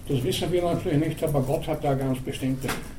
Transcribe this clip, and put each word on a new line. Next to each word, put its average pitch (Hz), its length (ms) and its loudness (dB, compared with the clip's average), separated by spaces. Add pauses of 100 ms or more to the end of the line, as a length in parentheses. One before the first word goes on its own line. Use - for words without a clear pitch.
das 131 160 0
wissen 180 280 0
wir 175 120 4
natürlich 170 340 2
nicht, 160 260 2
aber 143 180 2
Gott 139 260 0
hat 156 160 -2
da 143 100 2
ganz 131 260 0
bestimmte 131 480 -2 (320)